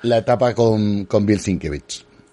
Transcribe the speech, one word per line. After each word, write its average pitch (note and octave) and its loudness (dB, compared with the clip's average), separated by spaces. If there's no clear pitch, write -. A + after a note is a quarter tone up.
la A#2 2
etapa A#2+ 0
con, G#2 0
con G#2 0
Bill G2+ 2
Sienkiewicz. D#2 -6